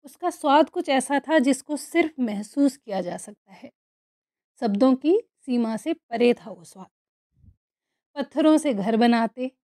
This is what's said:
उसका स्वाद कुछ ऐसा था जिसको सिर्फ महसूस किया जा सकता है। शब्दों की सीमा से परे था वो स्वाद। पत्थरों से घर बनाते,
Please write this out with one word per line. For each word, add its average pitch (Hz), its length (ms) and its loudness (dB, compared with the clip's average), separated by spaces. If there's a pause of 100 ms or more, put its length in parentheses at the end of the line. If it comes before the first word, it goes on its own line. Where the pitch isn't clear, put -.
उसका 339 260 -8
स्वाद 302 400 2
कुछ 349 200 -6
ऐसा 277 300 0
था 311 200 0
जिसको 277 380 -2
सिर्फ 330 420 -2
महसूस 240 580 -2
किया 190 240 -8
जा 175 160 -8
सकता 202 360 -20
है। 240 180 -20 (880)
शब्दों 247 360 2
की 330 260 0 (200)
सीमा 233 360 -4
से 320 160 -6
परे 240 400 0
था - 180 -12
वो 165 120 -20
स्वाद। 190 240 -20 (1300)
पत्थरों 311 420 2
से 294 160 -2
घर 208 240 -2
बनाते, 233 540 0 (120)